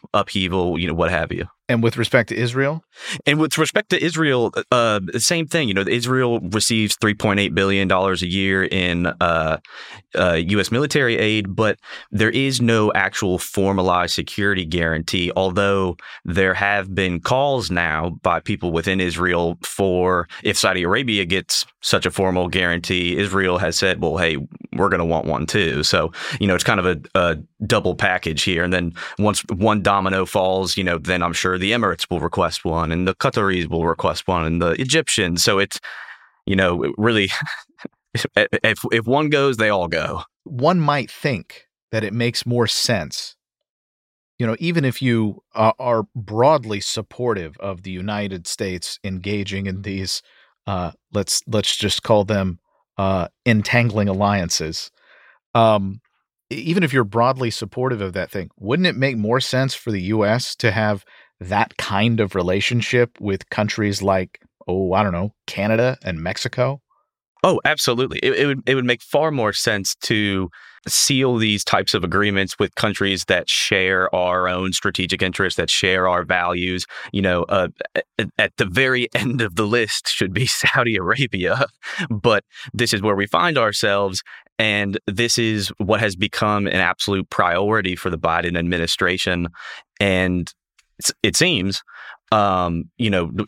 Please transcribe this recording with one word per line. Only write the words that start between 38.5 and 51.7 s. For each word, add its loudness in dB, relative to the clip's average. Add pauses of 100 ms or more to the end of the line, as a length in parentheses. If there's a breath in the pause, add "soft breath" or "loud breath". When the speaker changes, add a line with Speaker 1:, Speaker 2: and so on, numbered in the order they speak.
Speaker 1:
if 2
one 2
goes, 2
they 2
all 2
go. -4 (220)
Speaker 2:
One 2
might 0
think -6 (260)
that 0
it -6
makes -2
more 2
sense, -2 (1000)
you 0
know, 0
even 0
if -2
you, 0 (100)
uh, 4
are 0 (120)
broadly 2
supportive -4
of -8
the -10
United -6
States -6
engaging -4
in -6
these, -6 (440 soft breath)
uh, -4 (200)
let's, -2
let's 0